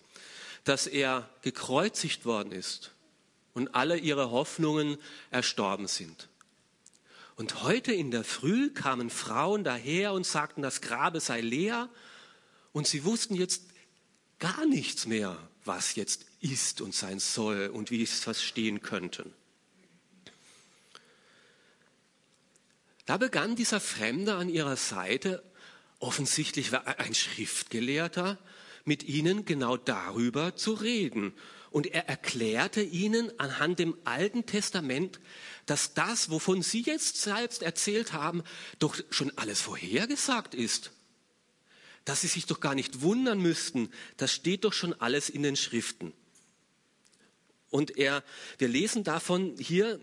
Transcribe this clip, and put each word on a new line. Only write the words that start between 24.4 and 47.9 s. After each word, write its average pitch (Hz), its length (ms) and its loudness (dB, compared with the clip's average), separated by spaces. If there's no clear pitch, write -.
ihrer 151 260 0
Seite, 113 680 0
offensichtlich 135 720 0
war 131 120 2
er 135 140 -2
ein 110 160 -2
Schriftgelehrter, 160 1200 -2
mit 151 200 0
ihnen 180 420 2
genau 127 320 2
darüber 117 800 0
zu 220 160 0
reden. 208 580 0
Und 143 160 2
er 165 200 -2
erklärte 127 720 0
ihnen 208 560 2
anhand 147 420 0
dem 165 260 2
Alten 196 400 0
Testament, 175 760 -2
dass - 280 0
das, 190 360 2
wovon 180 320 2
sie 220 200 0
jetzt - 400 0
selbst 226 420 -2
erzählt 208 500 0
haben, 160 300 -2
doch - 160 2
schon - 280 0
alles 107 220 -2
vorhergesagt 208 960 0
ist. - 360 -2
Dass 139 160 0
sie 175 60 0
sich - 180 0
doch - 160 -2
gar 139 140 2
nicht 135 260 -2
wundern 214 400 4
müssten, 160 480 2
das 135 160 0
steht 190 320 0
doch 208 80 4
schon 175 300 0
alles 127 280 2
in 139 140 -2
den 139 140 2
Schriften. 107 560 -2
Und 143 260 2